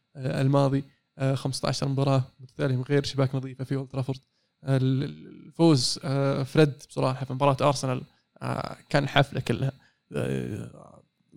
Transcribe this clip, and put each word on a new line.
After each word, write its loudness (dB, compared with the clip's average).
آه، -4
الماضي، 4
آه، 0
خمستاشر -4
مباراة 2
متتالية -4
من -2
غير 0
شباك -2
نظيفة -6
في -4
أولد -6
ترافورد. -4
ال-، 2
ال-، -12
الفوز، 4
آه، 0
فريد 4
بصراحة -4
في -10
مباراة 2
أرسنال، 0
آه، -6
كان 0
حفلة 0
كلها. -2
آه، -8